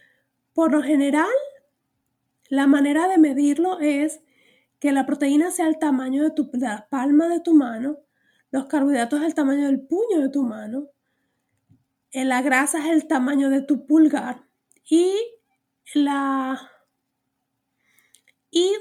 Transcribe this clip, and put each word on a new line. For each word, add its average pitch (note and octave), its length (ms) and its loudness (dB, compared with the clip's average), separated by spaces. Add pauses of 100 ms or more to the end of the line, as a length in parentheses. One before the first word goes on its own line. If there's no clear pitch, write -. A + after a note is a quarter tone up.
(520)
Por D#4+ 200 2
lo D4+ 100 2
general, C#4+ 440 2 (1200)
la C#4 180 0
manera C#4+ 420 2
de F#4+ 100 2
medirlo D4+ 640 2
es D4 400 -2 (580)
que C#4+ 140 -2
la C4+ 140 0
proteína D4 440 0
sea F4 160 -2
el D#4 120 0
tamaño C4+ 440 -2
de D#4 80 0
tu, D#4 220 -4
de B3 140 -4
la G#3 220 -8
palma C#4+ 400 2
de E4+ 120 -2
tu E4+ 140 2
mano, C4+ 440 0 (520)
los C4+ 160 -4
carbohidratos C#4+ 560 0
el D#4+ 120 -2
tamaño C#4+ 320 0
del C4+ 140 0
puño F#4+ 400 -2
de C4+ 80 -2
tu C#4 140 -2
mano, A3+ 460 -8 (1200)
eh, C4 120 -4
la C4 180 0
grasa C#4 380 0
es D#4 120 -2
el D#4 140 2
tamaño C#4 440 0
de C4+ 120 0
tu C#4 240 -4
pulgar D4 580 2 (400)
y F4 300 2 (800)
la, C4+ 640 -2 (1900)
y F4+ 300 0